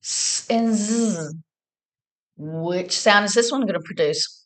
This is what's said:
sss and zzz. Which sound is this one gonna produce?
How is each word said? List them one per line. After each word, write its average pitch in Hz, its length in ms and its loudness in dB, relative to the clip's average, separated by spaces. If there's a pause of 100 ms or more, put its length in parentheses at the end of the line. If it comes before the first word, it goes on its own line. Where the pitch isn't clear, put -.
sss - 480 -4
and 226 240 2
zzz. 208 600 0 (1000)
Which 165 600 -4
sound 208 280 6
is 196 80 -2
this 233 180 2
one 269 140 0
gonna 175 140 -2
produce? - 640 -2